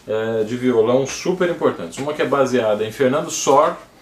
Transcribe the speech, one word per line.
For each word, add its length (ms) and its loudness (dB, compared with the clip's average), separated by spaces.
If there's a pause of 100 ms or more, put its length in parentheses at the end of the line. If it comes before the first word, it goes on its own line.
é, 360 -2
de 120 -6
violão 500 2
super 440 -2
importantes. 480 -2
Uma 160 -4
que 80 -2
é 20 0
baseada 580 2
em 80 -4
Fernando 400 0
Sor 460 2 (260)